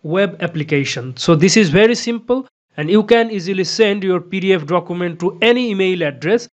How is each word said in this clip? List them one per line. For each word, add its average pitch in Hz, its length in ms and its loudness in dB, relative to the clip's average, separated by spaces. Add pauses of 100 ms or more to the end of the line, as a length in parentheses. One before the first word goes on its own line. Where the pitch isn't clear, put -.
web 185 380 -2
application. 143 720 -4
So - 200 2
this 165 200 4
is 208 140 4
very 208 240 4
simple, 233 540 -4 (280)
and 151 140 -6
you 208 140 4
can 233 260 2
easily 190 340 -4
send 208 400 0
your 180 160 0
P 180 200 -6
D 190 140 2
F 160 120 -2
document 175 540 -4
to 175 220 -4
any 240 300 2
email 185 320 -2
address 151 460 -2 (100)